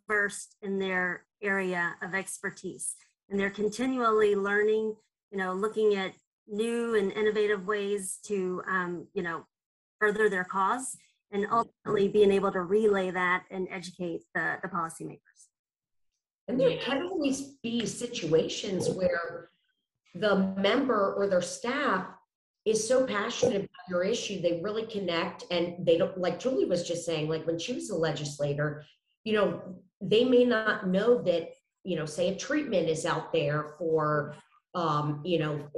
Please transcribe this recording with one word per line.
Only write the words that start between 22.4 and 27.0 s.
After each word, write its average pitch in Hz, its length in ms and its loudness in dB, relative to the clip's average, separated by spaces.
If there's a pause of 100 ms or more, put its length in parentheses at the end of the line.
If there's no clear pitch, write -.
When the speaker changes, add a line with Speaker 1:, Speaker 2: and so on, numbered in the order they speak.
Speaker 2:
is 214 220 2
so 254 200 4
passionate 208 520 0
about - 300 -8
your 180 140 0
issue, 208 400 -2
they 170 180 2
really 214 260 -4
connect, 180 640 -4
and 170 360 -2
they 165 100 6
don't, 185 220 0
like 175 220 -2
Julie 269 240 0
was 175 240 0
just 170 180 -4